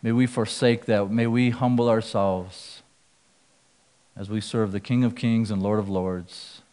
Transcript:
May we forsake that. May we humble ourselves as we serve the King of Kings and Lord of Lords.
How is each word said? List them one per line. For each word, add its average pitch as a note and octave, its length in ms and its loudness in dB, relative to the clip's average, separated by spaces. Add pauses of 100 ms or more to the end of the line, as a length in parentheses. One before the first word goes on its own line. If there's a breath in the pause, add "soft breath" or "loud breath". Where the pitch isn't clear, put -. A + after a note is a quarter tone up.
May A#2 100 0
we B2 140 4
forsake A#2+ 580 0
that. G2+ 260 2
May A#2 160 2
we A#2+ 240 2
humble A#2+ 380 2
ourselves G2 920 -2 (1300)
as G2+ 140 -10
we G#2+ 100 -2
serve A2 300 -2
the G2 100 -4
King B2 220 0
of A#2+ 140 0
Kings A2+ 340 0
and G2+ 120 0
Lord G#2 180 2
of G2 80 -4
Lords. F#2 760 -6 (100)